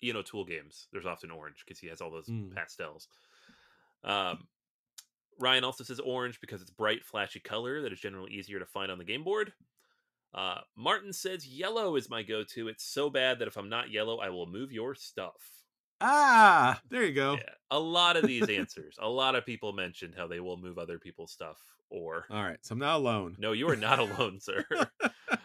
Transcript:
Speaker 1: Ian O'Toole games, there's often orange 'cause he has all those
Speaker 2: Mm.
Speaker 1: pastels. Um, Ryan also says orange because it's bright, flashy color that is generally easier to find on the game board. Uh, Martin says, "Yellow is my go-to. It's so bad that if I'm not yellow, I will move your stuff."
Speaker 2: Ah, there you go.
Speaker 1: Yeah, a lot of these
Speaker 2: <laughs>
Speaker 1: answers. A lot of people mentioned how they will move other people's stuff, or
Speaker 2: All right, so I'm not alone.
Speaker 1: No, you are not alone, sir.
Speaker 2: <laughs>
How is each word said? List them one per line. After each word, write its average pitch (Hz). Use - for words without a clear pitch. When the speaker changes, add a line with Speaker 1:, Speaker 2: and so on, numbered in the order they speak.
Speaker 1:
Ian 120
O'Toole 98
games, 78
there's 92
often 87
orange 76
'cause -
he 90
has 82
all 85
those 80
Speaker 2:
Mm. 104
Speaker 1:
pastels. 80
Um, 98
Ryan 127
also 131
says 123
orange 127
because 101
it's 92
bright, 107
flashy 101
color 123
that 123
is 92
generally 98
easier 101
to 90
find 95
on 90
the 90
game 113
board. 202
Uh, 95
Martin 190
says, 180
"Yellow 180
is 135
my 117
go-to. 110
It's 110
so 139
bad 127
that 113
if 107
I'm 101
not 117
yellow, 110
I 101
will 90
move 107
your 120
stuff." -
Speaker 2:
Ah, 220
there 247
you 170
go. 139
Speaker 1:
Yeah, -
a 139
lot 170
of 156
these 127
Speaker 2:
<laughs> -
Speaker 1:
answers. 95
A 110
lot 131
of 120
people 110
mentioned 90
how 90
they 85
will 90
move 90
other 85
people's 85
stuff, 78
or 82
Speaker 2:
All 107
right, 85
so -
I'm 113
not 147
alone. 107
Speaker 1:
No, 107
you 123
are 147
not 110
alone, 101
sir. 98
Speaker 2:
<laughs> -